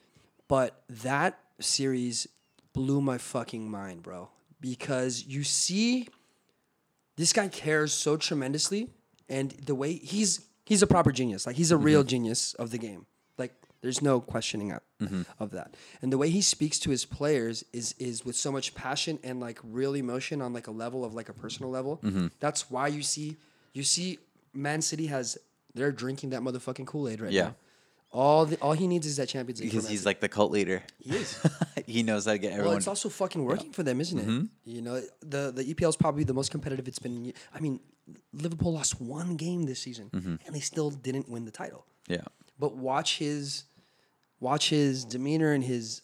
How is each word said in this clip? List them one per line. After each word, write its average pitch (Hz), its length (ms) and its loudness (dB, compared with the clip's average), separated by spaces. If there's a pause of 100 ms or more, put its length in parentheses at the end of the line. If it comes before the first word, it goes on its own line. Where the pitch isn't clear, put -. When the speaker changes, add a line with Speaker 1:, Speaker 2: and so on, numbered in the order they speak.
(480)
Speaker 1:
but 131 420 2
that 135 500 0 (200)
series 123 680 0 (460)
blew 135 280 2
my 131 160 2
fucking 113 520 -6
mind, 95 340 -10
bro. 90 260 -12 (320)
Because 127 640 -2
you 139 180 -4
see, 226 640 2 (1080)
this 160 180 2
guy 202 140 2
cares 151 460 0
so 151 240 2
tremendously, 156 720 0 (380)
and 135 240 -2
the 139 240 -4
way 139 180 -2
he's, 185 480 0 (240)
he's 202 160 6
a 202 60 8
proper 165 240 8
genius. 120 360 0
Like, 123 80 -6
he's 160 160 6
a 165 60 8
real 147 240 8
Speaker 2:
Mm-hmm. 131 80 4
Speaker 1:
genius 120 460 0
of 113 160 -4
the 123 60 -4
game. 104 280 -10 (320)
Like, 127 160 -6 (280)
there's 127 200 -2
no 135 200 6
questioning 110 520 -4
of, - 80 -8 (200)
Speaker 2:
Mm-hmm. 95 200 -2 (180)
Speaker 1:
of 107 120 -6
that. - 240 -10 (260)
And 127 100 0
the 135 60 4
way 147 120 4
he 190 120 2
speaks - 380 0
to - 100 -2
his 127 160 0
players 120 680 0
is, 117 280 -6
is 120 260 -6
with 123 100 -6
so - 160 -2
much 135 240 -4
passion 143 480 -2
and, 127 160 -6
like, 120 240 -8
real 131 320 -2
emotion 131 460 -2
on, 123 100 -4
like, 117 160 -6
a 113 40 -10
level 120 340 -6
of, 110 100 -8
like, 117 140 -10
a 110 40 -14
personal 127 380 -8
level. 131 320 -4
Speaker 2:
Mm-hmm. 95 240 2 (140)
Speaker 1:
That's - 280 -2
why 131 200 0
you 147 120 -2
see, 151 360 -4 (360)
you 135 100 -6
see 175 360 0 (340)
Man 143 280 -2
City 156 260 -2
has, 131 300 -4 (360)
they're 139 200 0
drinking 131 380 -4
that 123 100 -4
motherfucking 127 440 -6
Kool-Aid 127 360 -4
right 98 100 -4
Speaker 2:
Yeah. 95 120 6
Speaker 1:
now. 120 120 -4 (560)
All 147 340 8
the, 156 120 -2
all 147 160 2
he 180 140 2
needs 175 200 2
is 143 100 -4
that 131 120 -2
Champions 123 320 -6
League 113 80 -2
for 104 60 -4
Speaker 2:
Because 110 100 2
Speaker 1:
Man 110 60 -4
Speaker 2:
he's 104 100 0
Speaker 1:
City. 98 80 2
Speaker 2:
like 98 100 2
the 104 100 0
cult 104 220 4
leader. 92 300 2 (160)
Speaker 1:
He 139 180 -4
is. - 240 -4 (240)
Speaker 2:
<laughs> - 220 -6
He 113 180 0
knows 107 220 2
how 110 80 4
to 104 60 2
get 98 120 0
everyone. 101 180 2
Speaker 1:
Well, 101 80 4
it's 196 100 0
also 202 200 -2
fucking 185 380 -2
working 147 220 0
Speaker 2:
Yeah. - 60 -18
Speaker 1:
for 185 100 -2
them, 131 180 0
isn't 170 180 -2
it? 104 80 -2
Speaker 2:
Mm-hmm. 123 180 2 (200)
Speaker 1:
You 117 160 -10
know, 120 200 -4 (200)
the, 139 340 -4
the 131 120 -2
E 160 80 -4
P - 100 0
L 160 40 8
is 156 60 2
probably 151 280 4
the 131 100 2
most 135 180 0
competitive 135 360 -4
it's 131 120 -10
been 123 160 -6
in 120 100 -8
ye-, 127 80 -10 (200)
I 147 60 -10
mean, 147 200 -2 (540)
Liverpool 165 400 0
lost 147 260 -2
one 151 380 -4
game 170 260 -2
this 131 160 -2
season, 113 320 -12
Speaker 2:
Mm-hmm. 90 240 -4 (100)
Speaker 1:
and - 100 -10
they 147 40 -4
still 147 320 -2
didn't 131 380 -4
win 117 160 -8
the 110 60 -14
title. - 340 -12 (220)
Speaker 2:
Yeah. 85 140 -2 (380)
Speaker 1:
But 135 160 -2
watch 131 440 0
his, 147 440 -4 (760)
watch 135 300 2
his 139 360 4
demeanor 143 480 2
and 135 100 4
his, 120 400 -4